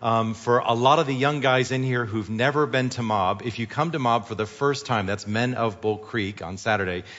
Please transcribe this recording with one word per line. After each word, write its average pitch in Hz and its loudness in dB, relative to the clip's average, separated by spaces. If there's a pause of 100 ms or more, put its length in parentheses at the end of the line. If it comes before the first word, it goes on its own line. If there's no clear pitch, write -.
Um, 113 2
for 120 2
a 117 2
lot 131 6
of 160 2
the 135 -2
young 139 0
guys 127 2
in 131 0
here 123 0
who've 107 -4
never 143 2
been 127 0
to 123 -4
Mob, 101 0
if 120 -4
you 113 -4
come 156 -2
to 156 -4
Mob 117 2
for 113 -10
the 104 -2
first 139 -2
time, 107 0
that's 101 -4
Men 117 0
of 110 -2
Bull 107 -2
Creek 101 -6
on 90 -8
Saturday, 95 -2 (160)